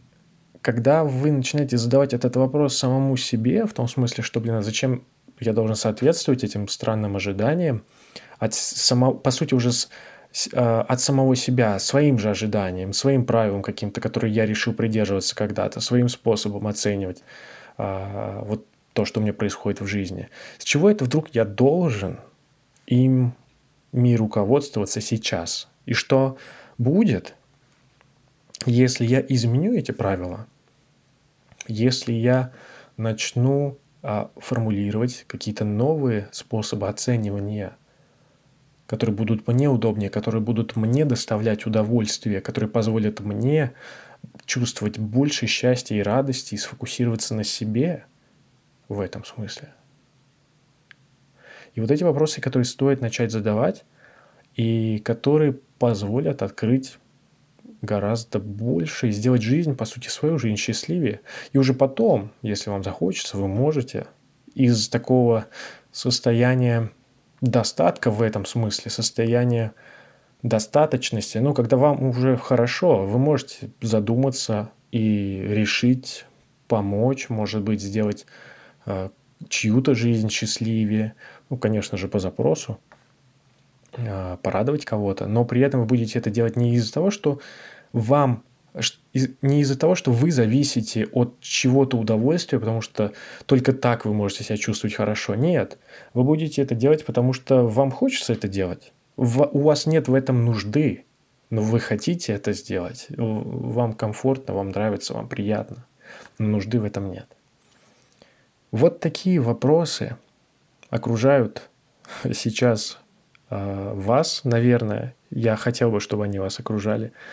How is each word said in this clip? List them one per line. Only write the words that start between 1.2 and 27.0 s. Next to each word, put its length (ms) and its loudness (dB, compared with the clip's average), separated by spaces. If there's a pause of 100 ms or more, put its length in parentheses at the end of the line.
начинаете 480 0
задавать 360 2
этот 220 0
вопрос 400 2
самому 400 2
себе, 500 0
в 60 -6
том 160 -2
смысле, 360 -2
что, 160 -4
блин, 160 -2
а 60 -2
зачем 420 -2 (360)
я 120 0
должен 240 2
соответствовать 680 2
этим 240 -4
странным 480 -2
ожиданиям 680 0 (540)
от 160 -2
с-, 220 -6
само-, 380 4
по 160 0
сути, 240 0
уже 180 4
с-, 160 -4 (440)
с-, 200 -6
а, 300 2
от 180 -2
самого 340 4
себя, 440 2
своим 400 4
же 120 0
ожиданиям, 600 -2
своим 320 2
правилам 380 2
каким-то, 380 -6
которые 340 -2
я 120 2
решил 280 -2
придерживаться 600 0
когда-то, 460 -4
своим 280 2
способом 580 -2
оценивать, 560 -4 (560)
а, 680 -6
вот 220 -6 (260)
то, 120 0
что 160 -4
у 20 0
меня 100 0
происходит 480 -4
в 60 -6
жизни. 420 -6 (300)
С 60 -14
чего 260 4
это 140 2
вдруг 280 0
я 120 2
должен 760 2 (680)
им, 480 4 (580)
ими 220 4
руководствоваться 840 0
сейчас? 680 -4 (180)
И 80 -2
что 420 2 (400)
будет, 580 2 (1300)